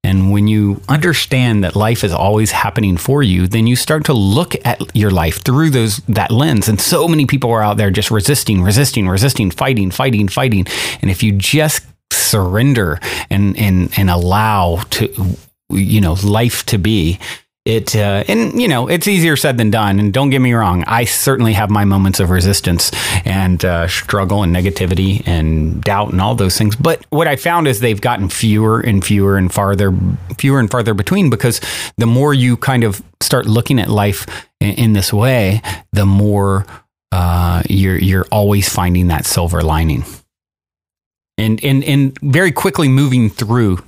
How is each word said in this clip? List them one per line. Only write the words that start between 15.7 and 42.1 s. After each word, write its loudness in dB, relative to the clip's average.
you 0
know, 2
life 0
to -2
be, 0
it, -2
uh, 0
and, -2
you 0
know, -2
it's -2
easier 2
said 0
than 2
done. 2
And 0
don't 2
get 2
me 2
wrong, 0
I 0
certainly 0
have 0
my 2
moments 2
of 0
resistance 0
and, 0
uh, 0
struggle -2
and 0
negativity -2
and -2
doubt -2
and 0
all 0
those 0
things. 0
But -2
what 0
I 0
found 0
is -2
they've -2
gotten -2
fewer 2
and 0
fewer 2
and 0
farther, 0
fewer 2
and 2
farther -2
between, 0
because -2
the 0
more 2
you 2
kind 0
of -2
start 0
looking 0
at -2
life -2
in, 0
in 2
this 0
way, 2
the 0
more, 2
uh, 0
you're, 0
you're 0
always 2
finding 0
that 0
silver -2
lining 0
and, 0
and, 0
and 0